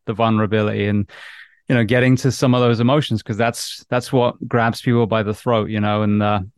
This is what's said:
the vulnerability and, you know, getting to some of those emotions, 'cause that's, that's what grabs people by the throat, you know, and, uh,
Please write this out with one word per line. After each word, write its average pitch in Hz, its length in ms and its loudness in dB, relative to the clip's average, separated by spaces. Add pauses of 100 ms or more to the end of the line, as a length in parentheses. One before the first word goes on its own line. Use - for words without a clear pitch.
the 120 60 -8
vulnerability 107 760 0
and, 104 220 -2 (600)
you 131 60 2
know, 117 100 2
getting 127 320 2
to 131 160 0
some 127 200 2
of 123 60 2
those 120 220 2
emotions, 127 420 0
'cause 104 140 -6
that's, - 520 -4
that's 123 220 -4
what 120 240 2 (100)
grabs 117 360 0
people 117 260 2
by 110 160 0
the 104 100 -4
throat, 110 360 -2
you 107 100 -4
know, 104 220 0
and, 104 200 2
uh, 104 200 0 (160)